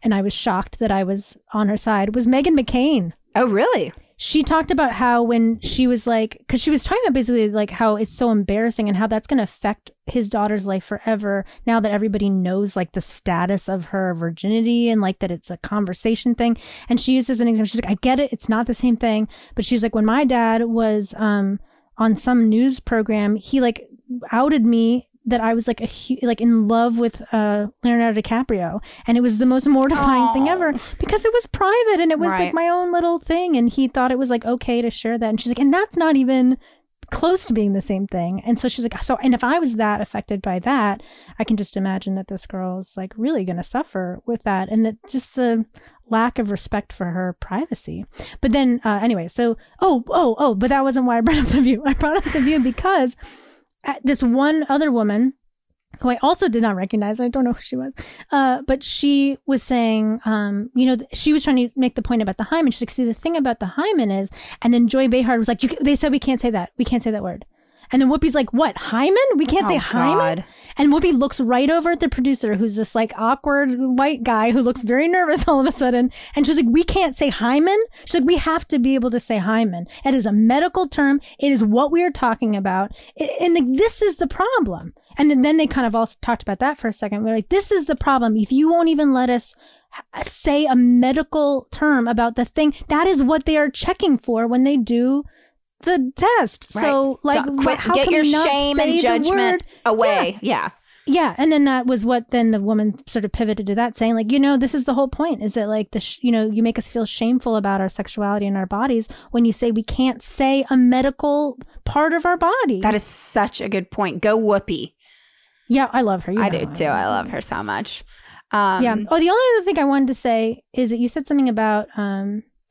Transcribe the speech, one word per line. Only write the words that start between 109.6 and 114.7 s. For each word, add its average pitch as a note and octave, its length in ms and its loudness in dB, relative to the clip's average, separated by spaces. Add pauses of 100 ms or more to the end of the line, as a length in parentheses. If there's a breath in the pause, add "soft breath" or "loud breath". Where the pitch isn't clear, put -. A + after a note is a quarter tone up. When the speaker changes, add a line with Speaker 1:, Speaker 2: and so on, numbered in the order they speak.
Speaker 1:
we A3 120 -2
can't - 380 -2
say C4+ 480 0
a C4+ 60 2
medical C4+ 840 2 (280 soft breath)
part D4+ 260 0
of E4 140 0
our F4 100 2
body." E4+ 460 0
Speaker 2:
That G#3 140 2
is G3+ 80 0
such - 580 -2
a G3 80 -6
good F#3+ 220 -6
point. F#3 300 -4
Go G#3+ 160 2
Whoopi. G3+ 540 -2 (760 soft breath)